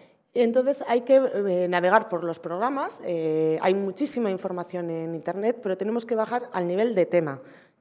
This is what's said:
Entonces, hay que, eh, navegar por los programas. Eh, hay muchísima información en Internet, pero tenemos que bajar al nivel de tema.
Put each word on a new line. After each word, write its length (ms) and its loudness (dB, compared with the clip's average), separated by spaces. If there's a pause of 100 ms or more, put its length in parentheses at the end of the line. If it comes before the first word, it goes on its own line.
(340)
Entonces, 540 2
hay 140 2
que, 160 6
eh, 520 2
navegar 400 4
por 140 -4
los 160 -4
programas. 640 -4
Eh, 580 0
hay 140 4
muchísima 560 -2
información 580 -6
en 260 -6
Internet, 480 -2
pero 140 -2
tenemos 300 -4
que 80 -2
bajar 380 -2
al 140 -2
nivel 280 0
de 120 4
tema. 340 0 (400)